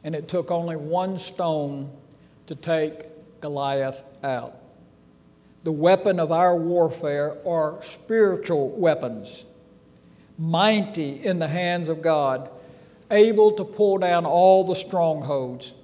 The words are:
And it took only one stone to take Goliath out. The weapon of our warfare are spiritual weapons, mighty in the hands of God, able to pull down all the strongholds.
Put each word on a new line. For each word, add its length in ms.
And 120
it 140
took 220
only 260
one 420
stone 720
to 80
take 520
Goliath 640
out. 320
The 80
weapon 480
of 140
our 240
warfare 800
are 360
spiritual 880
weapons, 760
mighty 880
in 140
the 100
hands 400
of 140
God, 460
able 420
to 120
pull 340
down 280
all 380
the 100
strongholds. 1080